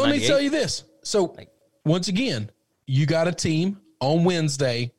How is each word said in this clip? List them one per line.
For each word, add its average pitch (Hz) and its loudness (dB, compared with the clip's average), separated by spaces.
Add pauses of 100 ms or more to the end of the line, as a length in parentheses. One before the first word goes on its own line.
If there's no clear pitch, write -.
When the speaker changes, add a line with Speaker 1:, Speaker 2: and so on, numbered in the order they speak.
Speaker 1:
let 285 2
me 294 2
Speaker 2:
ninety-eight. 247 0
Speaker 1:
tell 285 4
you 285 0
this. 277 -2 (220)
So, 196 0 (100)
Speaker 2:
Like - -20 (340)
Speaker 1:
once 175 2
again, 180 -2 (380)
you 139 2
got 165 2
a 175 -2
team 170 -2 (220)
on 160 2
Wednesday 139 0